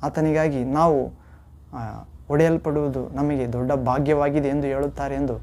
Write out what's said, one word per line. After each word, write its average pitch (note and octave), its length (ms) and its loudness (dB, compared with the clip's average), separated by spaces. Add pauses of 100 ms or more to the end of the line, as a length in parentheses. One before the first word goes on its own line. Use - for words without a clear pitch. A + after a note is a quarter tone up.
ಆತನಿಗಾಗಿ D#3 600 0
ನಾವು, C#3 480 2 (600)
ಆ, A2 300 -12 (240)
ಹೊಡೆಯಲ್ಪಡುವುದು D3 800 2
ನಮಗೆ C3+ 440 -2
ದೊಡ್ಡ B2+ 180 -2
ಭಾಗ್ಯವಾಗಿದೆ C#3+ 760 2
ಎಂದು C#3+ 200 0
ಹೇಳುತ್ತಾರೆ C#3 480 -4
ಎಂದು C3+ 280 -2